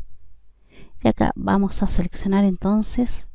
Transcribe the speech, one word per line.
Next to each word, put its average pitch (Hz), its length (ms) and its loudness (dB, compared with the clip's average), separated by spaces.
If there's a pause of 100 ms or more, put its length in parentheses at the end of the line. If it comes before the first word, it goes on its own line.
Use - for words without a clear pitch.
(1040)
y 220 60 2
acá - 260 2
vamos 196 480 0
a 196 60 4
seleccionar 196 560 2
entonces 208 920 0